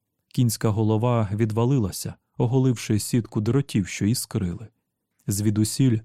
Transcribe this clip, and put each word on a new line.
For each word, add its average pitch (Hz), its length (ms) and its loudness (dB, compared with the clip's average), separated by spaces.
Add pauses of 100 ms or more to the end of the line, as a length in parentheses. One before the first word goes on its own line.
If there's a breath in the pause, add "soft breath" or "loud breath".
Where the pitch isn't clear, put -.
(280)
Кінська 117 420 0
голова 110 640 2
відвалилася, 113 800 0 (240)
оголивши 123 600 2
сітку 117 420 -2
дротів, 117 460 0
що - 180 -4
іскрили. 101 600 -4 (600)
Звідусіль 107 760 2